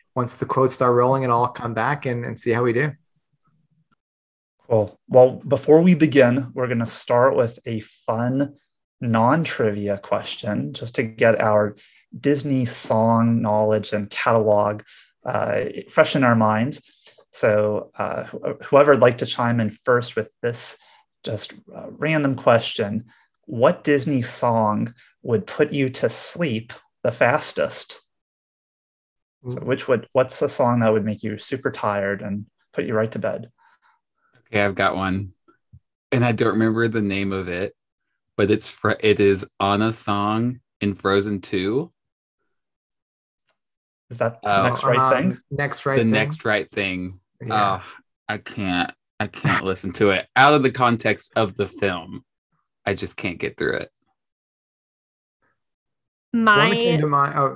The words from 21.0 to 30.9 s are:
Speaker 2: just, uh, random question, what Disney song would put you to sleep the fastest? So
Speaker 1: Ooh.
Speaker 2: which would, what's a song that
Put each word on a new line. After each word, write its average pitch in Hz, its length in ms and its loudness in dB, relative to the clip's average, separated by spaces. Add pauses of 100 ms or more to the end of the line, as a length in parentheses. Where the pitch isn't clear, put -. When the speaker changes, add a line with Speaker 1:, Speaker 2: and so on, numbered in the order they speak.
Speaker 2:
just, - 300 -10 (200)
uh, - 160 -14
random 147 460 -2
question, 113 680 0 (400)
what 139 380 0
Disney 143 380 0
song 113 720 -2 (280)
would 110 260 -2
put 147 240 -2
you 139 180 -2
to 123 200 -4
sleep 120 640 -6 (300)
the 117 80 -2
fastest? - 880 -4 (1500)
So 123 60 -8
Speaker 1:
Ooh. - 120 -10
Speaker 2:
which 135 220 -4
would, 123 260 0
what's 127 280 0
a 143 80 0
song 120 320 2
that 110 120 4